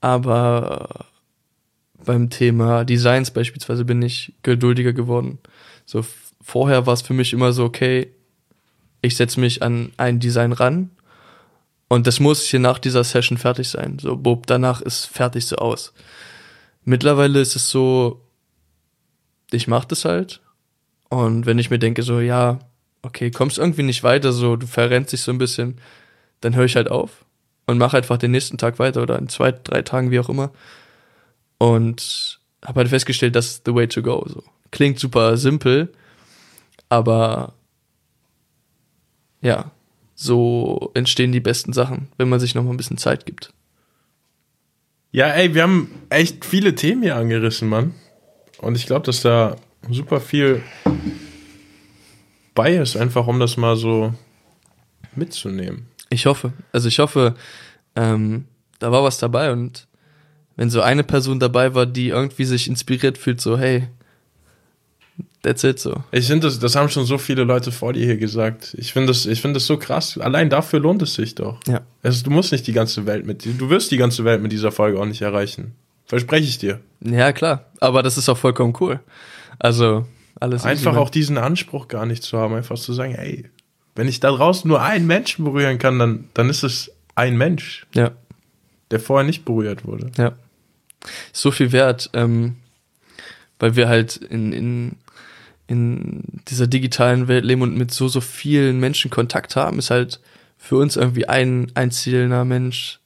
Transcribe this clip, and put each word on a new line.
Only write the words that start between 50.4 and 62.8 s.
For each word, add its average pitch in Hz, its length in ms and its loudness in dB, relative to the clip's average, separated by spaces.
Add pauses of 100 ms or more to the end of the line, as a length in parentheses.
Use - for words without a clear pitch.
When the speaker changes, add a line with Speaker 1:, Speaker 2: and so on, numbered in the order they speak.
Speaker 2:
bei 143 220 2
ist, 143 200 0
einfach 120 320 0
um 120 120 2
das 120 180 0
mal 117 180 2
so 113 380 0 (1000)
mitzunehmen. 120 720 -8 (220)
Speaker 1:
Ich 120 180 -2
hoffe. 139 260 0 (180)
Also 120 160 0
ich 110 120 0
hoffe, 131 360 2 (600)
ähm, 110 500 0 (340)
da 117 120 -2
war 131 120 6
was 135 140 2
dabei 120 340 0
und 123 360 -6 (680)
wenn 117 140 0
so 117 120 2
eine 139 220 2
Person 131 360 0
dabei 127 340 2
war, 127 120 2
die 123 240 -4
irgendwie 135 360 -2
sich 123 220 -2
inspiriert 131 500 -2